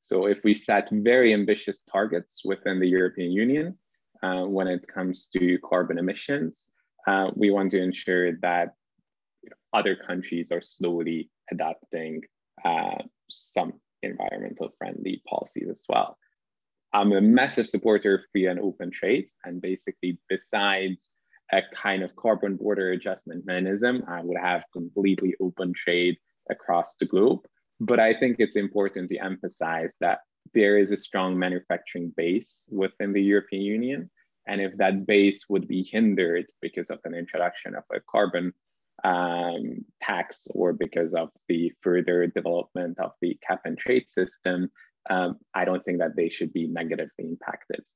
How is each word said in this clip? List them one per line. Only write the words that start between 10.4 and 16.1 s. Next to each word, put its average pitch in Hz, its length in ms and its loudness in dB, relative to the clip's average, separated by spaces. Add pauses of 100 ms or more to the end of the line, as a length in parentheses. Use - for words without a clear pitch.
are 85 80 -2
slowly 82 680 -4 (220)
adopting, 80 720 -6 (420)
uh, 85 400 -2 (260)
some - 440 -6 (300)
environmental - 760 -8
friendly - 500 -8
policies - 420 -6
as - 200 -12
well. - 280 0 (760)